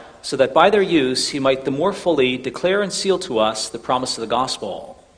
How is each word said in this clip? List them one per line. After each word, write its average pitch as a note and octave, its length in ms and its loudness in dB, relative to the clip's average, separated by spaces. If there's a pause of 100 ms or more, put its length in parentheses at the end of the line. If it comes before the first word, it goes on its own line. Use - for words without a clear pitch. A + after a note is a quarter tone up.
(220)
so - 160 -6
that B2+ 160 4
by E3+ 160 6
their G#3 100 4
use C#3+ 480 2
he D3 100 -4
might C3+ 280 0
the D3+ 40 -2
more E3 220 0
fully C3 460 0
declare F3 420 -2
and G3 100 -2
seal F#3 280 0
to B2+ 200 -4
us A2 300 0
the A#2 100 -10
promise B2+ 380 -2
of A2+ 60 -8
the A2 40 -6
gospel. G#2+ 800 -6 (140)